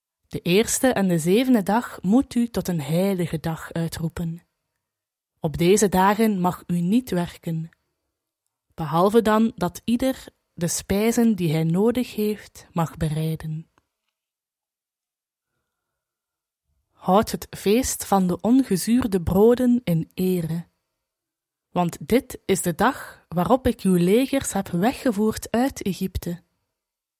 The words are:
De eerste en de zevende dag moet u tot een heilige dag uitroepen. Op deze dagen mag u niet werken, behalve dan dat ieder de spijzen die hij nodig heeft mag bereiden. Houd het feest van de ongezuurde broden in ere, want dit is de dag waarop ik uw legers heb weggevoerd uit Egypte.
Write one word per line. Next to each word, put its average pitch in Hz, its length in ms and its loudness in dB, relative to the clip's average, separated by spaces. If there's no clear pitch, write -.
De - 120 -8
eerste 208 460 0
en 196 220 2
de 175 100 2
zevende 214 440 4
dag 202 400 -2
moet 233 320 2
u 240 140 0
tot - 200 -4
een 170 120 -2
heilige 170 600 -2
dag - 320 -8
uitroepen. 165 680 -6
Op 147 160 -4
deze 190 320 4
dagen 196 520 2
mag 175 260 -2
u 175 140 -2
niet 208 300 0
werken, 170 580 -4
behalve 175 480 2
dan 220 340 2
dat 175 280 -4
ieder 254 420 -2
de 170 160 -4
spijzen 226 640 0
die 175 180 0
hij 160 120 0
nodig 220 500 0
heeft - 580 -6
mag 165 240 -4
bereiden. 156 720 -6
Houd 208 400 2
het - 200 -8
feest - 540 -2
van 190 220 2
de 175 140 -2
ongezuurde 220 840 2
broden 240 600 4
in 160 300 -2
ere, 170 520 -2
want 175 360 -2
dit - 360 0
is 190 180 0
de 175 120 -4
dag - 540 -2
waarop 180 380 0
ik 233 140 -2
uw 190 140 2
legers 214 580 2
heb 196 160 -4
weggevoerd 214 840 -2
uit 254 320 -2
Egypte. 185 600 -6